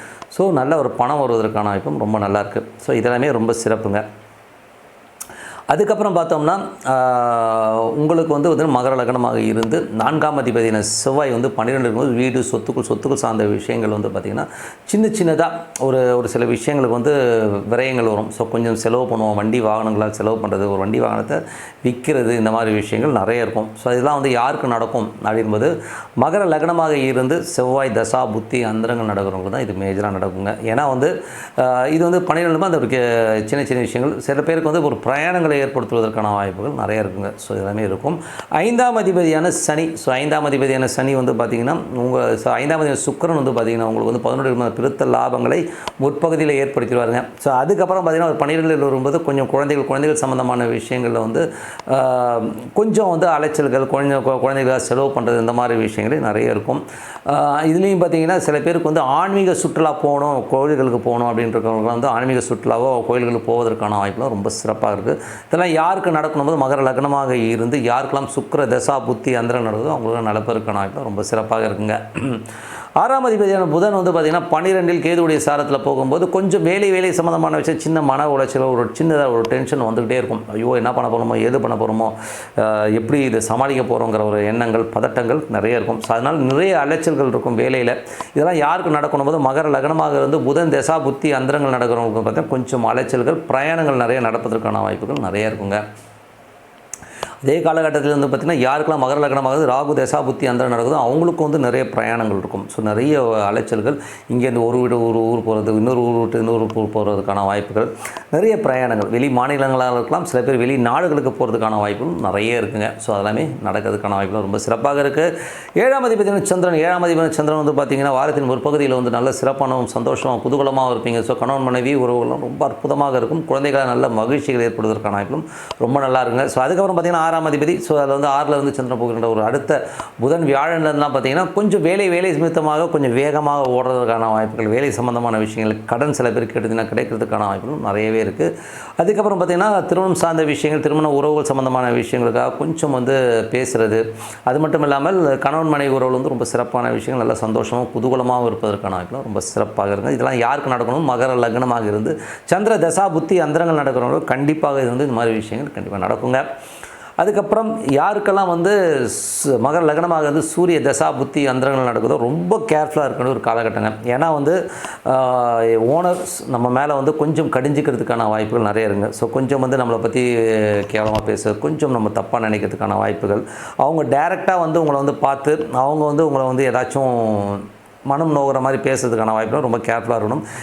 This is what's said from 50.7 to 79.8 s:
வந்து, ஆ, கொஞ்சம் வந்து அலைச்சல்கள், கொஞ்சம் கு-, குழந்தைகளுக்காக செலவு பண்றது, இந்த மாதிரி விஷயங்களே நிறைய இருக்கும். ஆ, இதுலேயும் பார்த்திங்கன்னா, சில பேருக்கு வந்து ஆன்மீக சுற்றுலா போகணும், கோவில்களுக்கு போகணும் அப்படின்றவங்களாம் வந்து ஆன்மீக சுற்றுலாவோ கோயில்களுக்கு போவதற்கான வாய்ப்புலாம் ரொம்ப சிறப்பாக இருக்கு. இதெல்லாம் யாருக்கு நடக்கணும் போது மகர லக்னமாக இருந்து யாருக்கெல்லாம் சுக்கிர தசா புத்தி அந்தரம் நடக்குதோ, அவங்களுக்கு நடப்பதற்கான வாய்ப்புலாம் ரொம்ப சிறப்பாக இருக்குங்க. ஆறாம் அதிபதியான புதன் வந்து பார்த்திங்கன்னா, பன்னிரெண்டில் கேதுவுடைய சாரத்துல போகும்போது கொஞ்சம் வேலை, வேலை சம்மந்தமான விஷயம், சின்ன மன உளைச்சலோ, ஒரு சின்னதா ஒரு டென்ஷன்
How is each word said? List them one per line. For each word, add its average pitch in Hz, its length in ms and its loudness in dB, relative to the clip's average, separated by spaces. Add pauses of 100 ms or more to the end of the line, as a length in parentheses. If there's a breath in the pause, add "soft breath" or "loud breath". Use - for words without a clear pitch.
வந்து, 113 360 -2 (360 loud breath)
ஆ, 127 480 2 (360)
கொஞ்சம் 208 360 2
வந்து 165 160 2
அலைச்சல்கள், 147 600 2
கொஞ்சம் 135 400 0
கு-, 131 140 2
குழந்தைகளுக்காக 135 380 2
செலவு 135 420 0
பண்றது, 117 200 2
இந்த 113 120 2
மாதிரி 117 320 2
விஷயங்களே 110 340 -2
நிறைய 117 320 0
இருக்கும். 110 340 -2 (420 loud breath)
ஆ, 147 360 2
இதுலேயும் 175 400 2
பார்த்திங்கன்னா, 165 340 2
சில 151 220 0
பேருக்கு 160 340 0
வந்து 160 80 2
ஆன்மீக 180 540 2
சுற்றுலா 156 380 0
போகணும், 143 600 0
கோவில்களுக்கு 131 460 2
போகணும் 120 400 0
அப்படின்றவங்களாம் 113 440 0
வந்து 117 240 0
ஆன்மீக 127 340 0
சுற்றுலாவோ 117 640 0
கோயில்களுக்கு 120 460 0
போவதற்கான 107 520 0
வாய்ப்புலாம் 110 240 -4
ரொம்ப 104 200 -4
சிறப்பாக 107 440 -2
இருக்கு. 107 300 -4 (280 loud breath)
இதெல்லாம் 170 220 2
யாருக்கு 175 380 2
நடக்கணும் 151 460 0
போது - 0 -
மகர 135 220 2
லக்னமாக 135 520 0
இருந்து 117 480 0
யாருக்கெல்லாம் 135 500 0 (100)
சுக்கிர 139 280 0
தசா 127 380 0
புத்தி 123 300 -2
அந்தரம் 120 320 0
நடக்குதோ, 110 220 -2
அவங்களுக்கு 117 340 -2
நடப்பதற்கான 110 560 -2
வாய்ப்புலாம் 98 240 -4
ரொம்ப 107 200 -4
சிறப்பாக 110 440 0
இருக்குங்க. 107 340 -2 (920 loud breath)
ஆறாம் 262 320 2
அதிபதியான 196 420 2
புதன் 185 360 2
வந்து 175 100 2
பார்த்திங்கன்னா, 165 380 2
பன்னிரெண்டில் 175 500 2
கேதுவுடைய 165 460 2
சாரத்துல 139 360 0
போகும்போது 139 480 0
கொஞ்சம் 190 320 2
வேலை, 196 280 2
வேலை 185 220 2
சம்மந்தமான 165 440 0
விஷயம், 160 240 -2
சின்ன 160 220 0
மன 139 260 2
உளைச்சலோ, 131 440 0
ஒரு 120 260 0
சின்னதா 151 320 2
ஒரு 117 100 2
டென்ஷன் 131 420 0